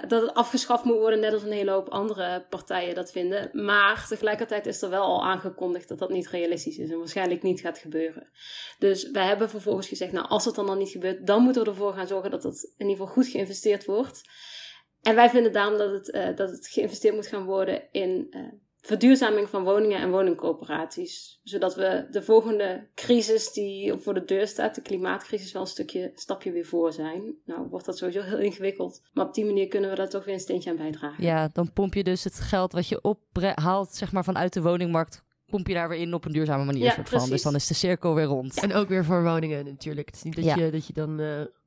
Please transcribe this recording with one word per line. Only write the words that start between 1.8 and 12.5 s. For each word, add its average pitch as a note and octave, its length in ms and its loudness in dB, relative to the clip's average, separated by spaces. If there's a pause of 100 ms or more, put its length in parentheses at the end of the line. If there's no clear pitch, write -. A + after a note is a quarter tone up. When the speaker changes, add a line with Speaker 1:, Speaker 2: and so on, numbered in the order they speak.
Speaker 1:
andere F#3+ 600 -4
partijen F3+ 460 -6
dat F3 160 -8
vinden. F#3 420 -2
Maar G3+ 540 4
tegelijkertijd G#3+ 580 -2
is - 160 -6
er G3 80 -4
wel F#3+ 140 0
al F#3 220 2
aangekondigd F#3 600 -4
dat - 120 -10
dat F#3+ 100 -4
niet F#3 200 -2
realistisch E3+ 480 -4
is D#3 120 -8
en E3 80 -4
waarschijnlijk F3 460 -2
niet F#3 160 0
gaat E3+ 180 -8
gebeuren. D#3+ 500 -6 (520)
Dus F#3+ 320 2
wij G3 140 0
hebben G#3 240 2
vervolgens G3 380 -2
gezegd, - 240 -6
"Nou, F#3 160 -4
als G#3 180 0
het A3+ 100 -2
dan, G#3 100 -2
dan F#3+ 120 -2
niet G3 120 -2
gebeurt, F#3 380 -4
dan G#3 160 8
moeten B3 200 6
we G#3+ 60 2
ervoor G3 240 -2
gaan F#3 140 -6
zorgen F#3+ 240 -4
dat F3 120 -6
het - 200 -6 (140)